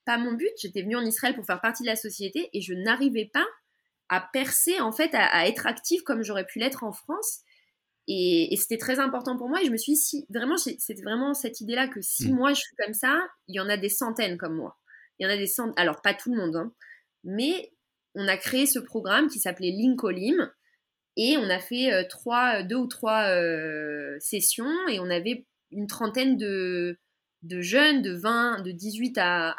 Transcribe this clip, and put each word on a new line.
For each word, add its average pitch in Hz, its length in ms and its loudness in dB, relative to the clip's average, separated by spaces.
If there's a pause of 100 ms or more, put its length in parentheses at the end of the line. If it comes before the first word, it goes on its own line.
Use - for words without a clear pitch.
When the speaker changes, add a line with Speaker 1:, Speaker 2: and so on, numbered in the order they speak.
Speaker 1:
pas 233 100 2
mon 240 180 0
but. 339 180 0 (100)
J'étais 196 200 -6
venue 214 140 -2
en 240 80 0
Israël 247 300 0
pour 226 100 -10
faire 180 160 -2
partie 233 220 0
de 233 60 -2
la 220 80 0
société 208 560 -6
et 202 80 -4
je 180 120 -8
n'arrivais 220 640 0
pas 302 100 2 (680)
à 190 200 0
percer, 269 480 0
en 226 100 0
fait, 311 240 0
à, 214 100 6
à 170 220 6
être - 200 0
active 269 360 0
comme 226 200 0
j'aurais 202 220 -2
pu - 140 -10
l'être 262 240 -2
en 214 100 -4
France. - 480 -6 (680)
Et, 180 440 2
et - 40 0
c'était - 220 -2
très 254 200 -2
important 262 380 0
pour 240 120 -6
moi. 349 140 0
Et 339 40 4
je 254 40 2
me 226 60 0
suis 277 160 0
dit, 302 60 4
si, - 320 -2
vraiment, 240 260 0
c'est, 262 240 -2
c'était 196 220 -8
vraiment 240 320 -2
cette 240 260 -6
idée-là 240 280 -2
que 233 120 -10
si - 280 -2
Speaker 2:
Mm. 262 60 4
Speaker 1:
moi, 254 180 4
je 277 80 0
suis - 160 -10
comme 214 180 -4
ça, 277 260 2 (280)
il 185 60 -10
y 190 60 -2
en 196 80 -2
a 208 80 2
des 196 120 0
centaines 220 480 -2
comme 165 180 -6
moi. 127 240 -8 (400)
Il 185 60 -2
y - 20 2
en 196 40 2
a 208 60 2
des 196 100 -2
cent-, 226 300 -2
alors, 170 260 2
pas 202 120 2
tout 247 180 -4
le 226 80 0
monde, 165 160 0
hein, 202 160 -4 (520)
mais 240 480 -2 (420)
on 196 120 -4
a 190 100 4
créé 262 300 2
ce 269 120 2
programme 220 500 2
qui 240 100 -8
s'appelait 185 320 -2
Link 240 320 2
Olim. 214 500 2 (640)
Et 254 200 4
on 247 140 2
a 277 80 2
fait, 254 340 0
euh, 185 160 4
trois, 240 520 2
euh, - 40 -2
deux 196 120 -2
ou 254 100 0
trois, 220 420 2
euh, 156 920 -2
sessions 294 680 0
et 208 120 0
on 180 100 -2
avait 196 340 -2 (260)
une 208 160 -6
trentaine 240 500 0
de, 180 640 -2 (440)
de 170 180 -8
jeunes 269 400 4
de 190 120 -2
vingt, 226 500 0
de 185 80 -6
dix-huit 214 480 -4
à, 175 400 2